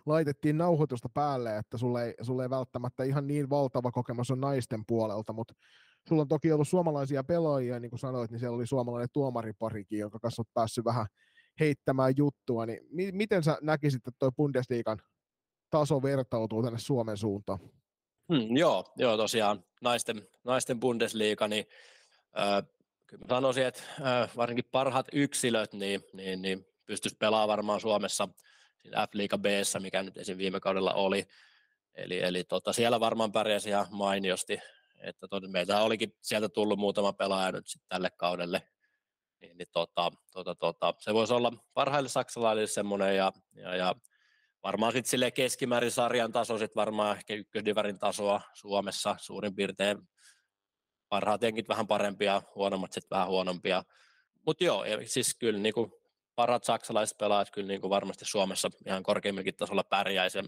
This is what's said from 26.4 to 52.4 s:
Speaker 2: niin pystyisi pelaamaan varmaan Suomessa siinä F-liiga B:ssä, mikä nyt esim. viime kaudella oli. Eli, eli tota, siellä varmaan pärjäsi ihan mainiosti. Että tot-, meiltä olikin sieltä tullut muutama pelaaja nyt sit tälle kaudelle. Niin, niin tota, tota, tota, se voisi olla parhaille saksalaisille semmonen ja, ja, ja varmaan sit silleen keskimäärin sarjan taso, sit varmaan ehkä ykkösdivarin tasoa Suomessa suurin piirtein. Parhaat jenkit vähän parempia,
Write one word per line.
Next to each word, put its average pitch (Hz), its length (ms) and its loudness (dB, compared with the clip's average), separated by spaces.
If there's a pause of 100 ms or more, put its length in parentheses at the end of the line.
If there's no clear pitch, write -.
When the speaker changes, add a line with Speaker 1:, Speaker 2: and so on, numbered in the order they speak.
Speaker 2:
niin 95 240 -4 (200)
pystyisi 101 320 -6
pelaamaan 107 300 4
varmaan 104 320 0
Suomessa 101 500 0 (480)
siinä 107 300 -4
F-liiga 101 300 -2
B:ssä, 101 420 0
mikä 95 240 -2
nyt 95 140 -12
esim. 92 200 -8
viime 95 220 -2
kaudella 95 340 2
oli. 98 340 2 (640)
Eli, 92 260 -6
eli 90 240 0
tota, 92 300 -2
siellä 117 260 4
varmaan 113 320 2
pärjäsi 107 380 0
ihan 101 220 0
mainiosti. 98 680 -2 (420)
Että 98 260 -14
tot-, 95 240 -8
meiltä 95 300 2
olikin 110 400 0
sieltä 107 280 -2
tullut 104 300 0
muutama 101 340 0
pelaaja 95 380 0
nyt 98 160 -10
sit - 220 -14
tälle 92 280 -2
kaudelle. 87 440 -2 (800)
Niin, 87 160 -20
niin 90 140 -12
tota, 85 400 0 (220)
tota, 90 220 -8
tota, 85 440 0
se 107 140 -4
voisi 113 200 2
olla 120 200 2 (200)
parhaille 135 360 0
saksalaisille 110 580 0
semmonen 101 480 0
ja, 95 160 2 (240)
ja, 92 200 -8
ja 92 200 0 (680)
varmaan 104 300 0
sit 123 120 -2
silleen 123 280 0
keskimäärin 123 580 0
sarjan 117 400 0
taso, 117 260 0
sit 107 180 -6
varmaan 107 420 0
ehkä - 160 -10
ykkösdivarin 104 680 -2
tasoa 101 420 0 (120)
Suomessa 98 640 -4
suurin 98 360 -6
piirtein. 101 420 0 (1120)
Parhaat 101 320 0
jenkit 113 280 -2
vähän 107 180 0
parempia, 101 540 2 (140)